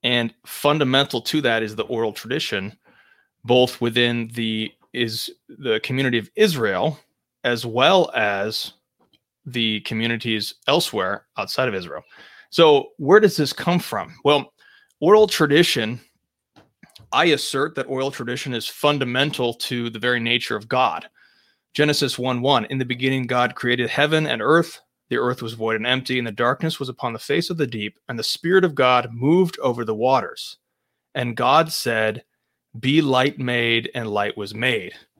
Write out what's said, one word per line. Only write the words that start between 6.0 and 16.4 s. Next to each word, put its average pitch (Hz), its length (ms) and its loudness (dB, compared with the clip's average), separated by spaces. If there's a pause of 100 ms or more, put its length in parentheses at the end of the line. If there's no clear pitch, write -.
of 104 180 -4
Israel, 135 640 0 (440)
as 120 220 -2
well 147 480 4
as 104 600 -2 (720)
the 113 360 -2
communities 113 720 -4 (140)
elsewhere 101 580 -2 (120)
outside 120 300 -2
of 110 60 -4
Israel. 85 300 -8 (480)
So 151 460 6
where 165 220 6
does 208 160 4
this 143 160 0
come 175 280 0
from? - 440 -8
Well, 143 300 2 (460)
oral 208 260 8
tradition, 143 720 2 (1120)